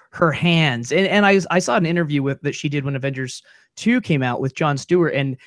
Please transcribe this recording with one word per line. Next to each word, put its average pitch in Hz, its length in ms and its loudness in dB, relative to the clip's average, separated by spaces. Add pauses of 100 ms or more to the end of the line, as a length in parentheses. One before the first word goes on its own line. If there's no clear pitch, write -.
(100)
her 165 220 2
hands. 135 580 0
And, 180 160 2
and 202 180 2
I, 196 160 4 (120)
I 180 80 2
saw 240 160 0
an 185 100 2
interview 156 360 0
with, 135 200 -4
that 139 140 -4
she - 120 -6
did 143 160 -4
when 139 120 -4
Avengers 131 460 -6 (340)
two 240 240 0
came 151 240 0
out 123 160 -2
with 131 160 -4
Jon 147 200 0
Stewart, 170 380 2
and, 135 220 -2 (100)